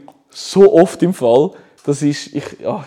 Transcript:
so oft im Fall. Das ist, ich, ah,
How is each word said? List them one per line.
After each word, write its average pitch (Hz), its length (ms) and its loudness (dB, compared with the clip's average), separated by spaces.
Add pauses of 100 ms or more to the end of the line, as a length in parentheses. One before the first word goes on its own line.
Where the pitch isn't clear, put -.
(300)
so - 420 2
oft 175 300 2
im 185 120 0
Fall. 131 380 0 (320)
Das 143 180 -4
ist, 147 320 -4
ich, - 320 -12
ah, 139 200 -8